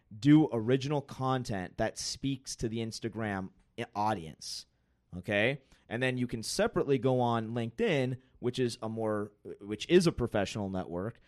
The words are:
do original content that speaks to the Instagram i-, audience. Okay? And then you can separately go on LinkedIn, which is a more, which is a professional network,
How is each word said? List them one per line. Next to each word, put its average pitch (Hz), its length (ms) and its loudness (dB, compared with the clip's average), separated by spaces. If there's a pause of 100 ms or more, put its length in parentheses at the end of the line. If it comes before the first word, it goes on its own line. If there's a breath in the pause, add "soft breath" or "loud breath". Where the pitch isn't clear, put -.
(180)
do 147 340 8
original 127 500 0
content 127 760 -4
that 110 220 -2
speaks - 560 -6
to 120 140 -4
the 110 80 -4
Instagram 107 720 -6 (280)
i-, 117 80 -6 (100)
audience. 101 680 -4 (520)
Okay? 110 420 2 (300 soft breath)
And 117 120 -2
then 127 160 0
you 123 100 0
can 120 160 -6
separately 175 540 2
go 127 220 2
on 117 300 2
LinkedIn, 127 680 0 (240 soft breath)
which 123 200 -2
is 123 220 0
a 113 60 -6
more, 107 460 -2 (260)
which 104 300 -8
is 170 180 6
a 170 60 4
professional 104 560 -2
network, 92 580 -6